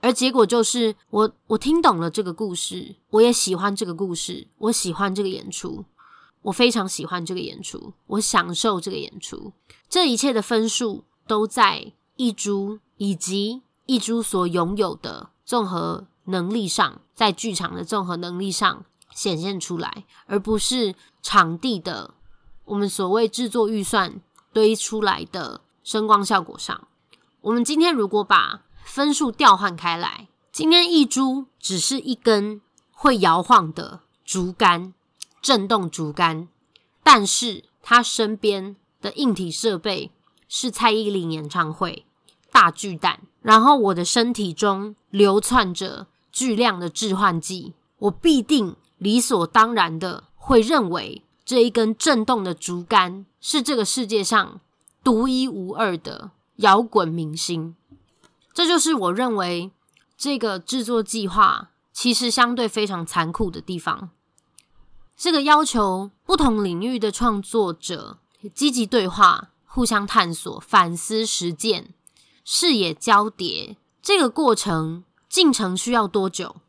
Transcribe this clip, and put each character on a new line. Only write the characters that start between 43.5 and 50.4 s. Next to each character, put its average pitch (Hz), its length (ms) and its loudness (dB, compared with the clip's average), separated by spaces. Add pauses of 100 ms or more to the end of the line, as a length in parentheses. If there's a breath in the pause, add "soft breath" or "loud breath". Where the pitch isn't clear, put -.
后 285 160 8
我 196 160 2
的 175 100 -2
身 240 300 0
体 202 180 -4
中 202 440 -2 (140)
流 202 300 4
窜 208 340 0
着 185 340 -10 (240)
巨 247 240 -2
量 220 220 0
的 175 120 -6
致 196 260 -2
幻 185 240 2
剂， 170 340 -10 (260)
我 202 120 0
必 302 300 4
定 214 340 0 (220)
理 214 240 2
所 180 260 0
当 226 260 4
然 170 240 0
的 175 280 -8 (100)
会 247 240 4